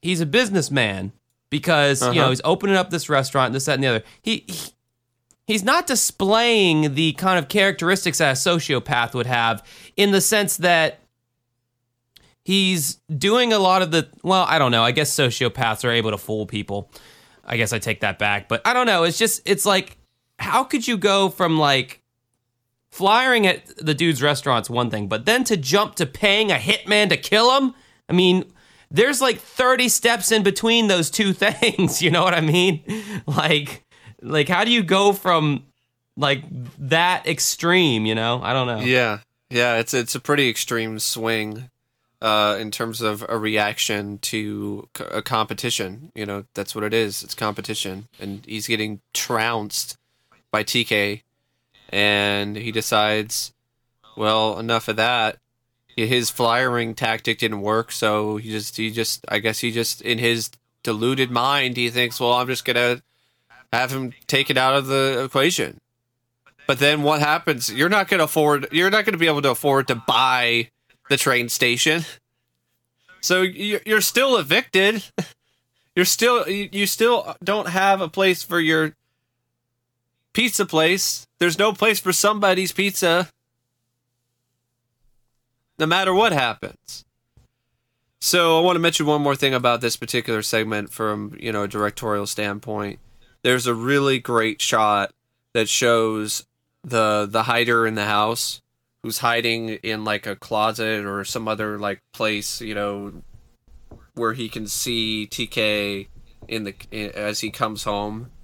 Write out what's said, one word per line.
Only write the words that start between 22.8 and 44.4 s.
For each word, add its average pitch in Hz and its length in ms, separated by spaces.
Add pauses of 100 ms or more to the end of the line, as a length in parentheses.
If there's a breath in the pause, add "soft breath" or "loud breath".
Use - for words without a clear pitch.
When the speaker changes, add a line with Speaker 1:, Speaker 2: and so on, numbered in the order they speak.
Speaker 1:
flying 226 560
at - 200 (120)
the 156 160
dude's 147 280
restaurant's 135 480
one 120 200
thing, 104 180
but 113 180
then 247 180
to 220 120
jump 170 400
to 165 100
paying 208 440
a 156 60
hitman 202 520
to 165 80
kill 240 420
him? 262 160 (340 soft breath)
I 185 40
mean, 185 320 (460 soft breath)
there's, 240 300
like, 254 180
thirty 254 500
steps 233 420
in 220 120
between 226 460
those 175 220
two 202 220
<laughs> - 20
things. 202 680
You 165 80
know 165 120
what 180 120
I 170 60
mean? 165 420 (440 loud breath)
Like, 147 580 (380 soft breath)
like, 143 260
how 180 160
do 233 60
you 233 120
go 190 300
from, 160 520 (520)
like, 139 280 (340)
that 165 480
extreme, 165 800
you 110 80
know? 117 280
I 101 100
don't 131 140
know. 117 140
Speaker 2:
Yeah. 123 400 (300)
Yeah, 120 280
it's, 113 160
it's 120 200
a 127 60
pretty 143 280
extreme 113 500
swing, 113 720 (520)
uh, 107 380
in 107 100
terms 113 300
of 107 280
a 113 100
reaction 104 800
to 104 800